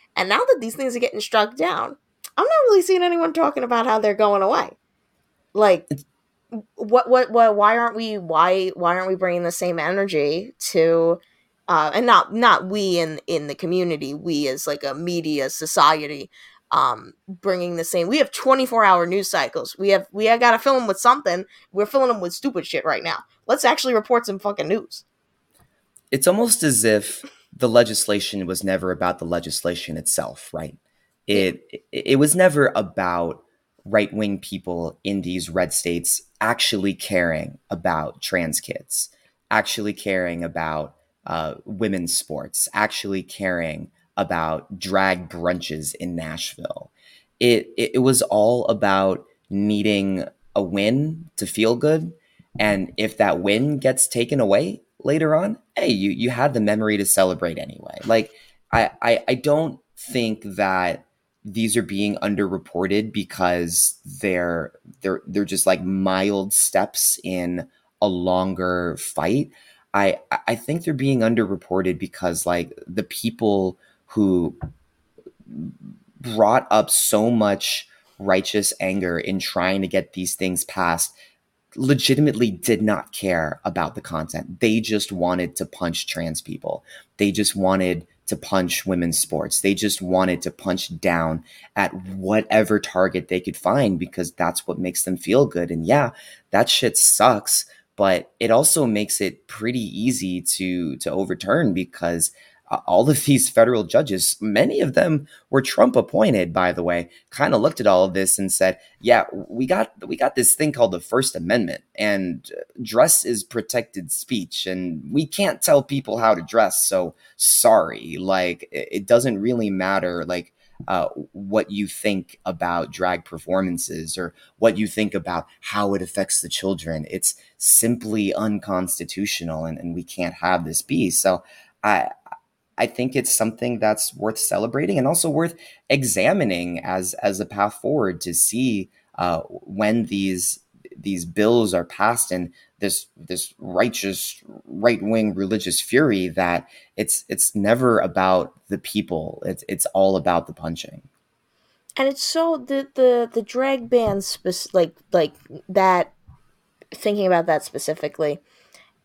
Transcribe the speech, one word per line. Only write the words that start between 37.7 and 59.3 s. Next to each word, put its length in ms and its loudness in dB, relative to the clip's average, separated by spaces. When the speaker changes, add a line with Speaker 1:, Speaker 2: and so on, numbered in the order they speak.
Speaker 2:
about 500 -4
trans 400 -2
kids, 500 -8
actually 420 0
caring 500 -2
about, 540 -6
uh, 280 -4
women's 520 -4
sports, 580 -6
actually 480 -2
caring 680 -6
about 600 -4
drag 500 0
brunches 640 -4
in 220 -8
Nashville. 720 -10
It, 380 4
it, 180 -2
it 40 2
was 240 4
all 440 2
about 600 2
needing 720 0
a 80 2
win 760 0
to 100 -4
feel 300 0
good. 360 0
And 380 0
if 220 -2
that 220 4
win 380 2
gets 300 0
taken 320 0
away 420 2
later 320 2
on, 220 -2
hey, 120 0
you, 220 2
you 200 0
had 240 0
the 60 0
memory 360 2
to 80 0
celebrate 540 2
anyway. 480 -14
Like, 240 4
I, 180 4
I, 260 2
I 60 2